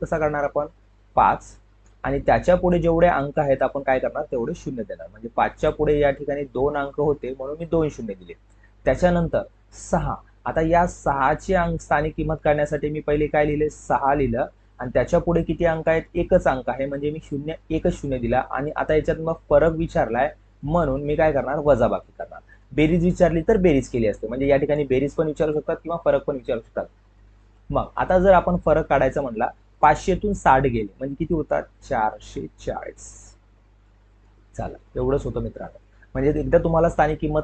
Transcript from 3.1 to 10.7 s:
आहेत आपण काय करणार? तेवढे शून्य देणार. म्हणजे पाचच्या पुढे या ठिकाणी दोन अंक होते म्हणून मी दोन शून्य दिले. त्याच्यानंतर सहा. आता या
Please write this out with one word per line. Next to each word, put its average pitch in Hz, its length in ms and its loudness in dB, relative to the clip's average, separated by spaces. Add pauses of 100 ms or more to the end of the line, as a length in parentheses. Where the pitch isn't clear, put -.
आहेत 139 240 2
आपण 135 180 -2
काय 135 180 2
करणार? 127 320 -4
तेवढे 131 240 -2
शून्य 127 280 -10
देणार. 85 240 -12
म्हणजे 110 220 -16
पाचच्या 117 420 0
पुढे 151 280 0
या 143 120 4
ठिकाणी 143 340 -6
दोन 139 320 -2
अंक 139 220 -4
होते 143 340 -2
म्हणून 135 260 -10
मी 170 60 -10
दोन 160 240 0
शून्य 113 240 -10
दिले. 87 200 -18 (520)
त्याच्यानंतर 160 580 2 (380)
सहा. 147 340 -2 (300)
आता 127 160 -2
या 170 260 4